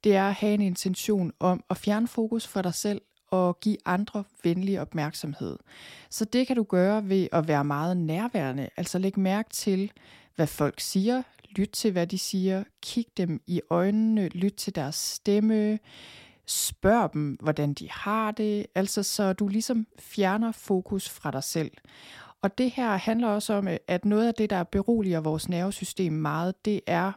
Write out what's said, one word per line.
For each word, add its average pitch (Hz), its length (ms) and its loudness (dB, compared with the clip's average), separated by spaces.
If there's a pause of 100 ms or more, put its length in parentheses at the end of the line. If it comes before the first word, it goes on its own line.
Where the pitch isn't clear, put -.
det 202 120 6
er 196 120 4
at 202 60 0
have 208 200 2
en 208 60 2
intention 185 800 0
om 180 300 2
at 185 60 -2
fjerne 214 320 0
fokus 226 380 -2
fra 190 160 -4
dig 175 120 -2
selv 208 260 -2 (300)
og 180 300 2
give 214 240 0
andre 202 400 -2 (200)
venlig 185 360 2
opmærksomhed. 147 760 -6 (540)
Så - 140 -4
det 247 220 2
kan 262 100 0
du 226 60 2
gøre 196 460 2
ved 190 240 2
at 160 160 2
være 143 160 2
meget 151 320 0
nærværende, 160 800 -2
altså 180 220 -4
læg 196 200 0
mærke 196 320 0
til, 196 420 -2 (440)
hvad 170 100 2
folk - 340 -2
siger, 233 420 0 (280)
lyt 202 180 0
til, - 240 -2
hvad 170 140 0
de 190 120 -4
siger, 190 460 -2 (180)
kig - 220 -4 (120)
dem 170 300 0
i 175 140 0 (100)
øjnene, 202 580 2
lyt 190 260 -2
til - 200 -8
deres 151 200 -4
stemme, 214 840 2 (680)
spørg - 680 2
dem, 147 280 -2
hvordan 147 340 0
de - 160 -10
har 214 400 -2
det, 214 440 -2
altså 196 280 0
så 196 300 0
du 202 160 0
ligesom 220 380 0 (120)
fjerner 208 540 0
fokus 190 560 -2
fra - 220 -8
dig 135 140 -4
selv. - 260 -2 (720)
Og 196 160 0
det 254 120 2
her 233 260 0
handler 220 320 0
også 208 260 0
om, 196 140 0 (200)
at 180 160 0
noget 214 240 4
af 226 60 0
det, 214 160 0
der 185 120 0
beroliger 196 580 2
vores 156 280 -2
nervesystem 180 640 -2
meget, 156 520 -2
det 208 220 0
er 180 300 2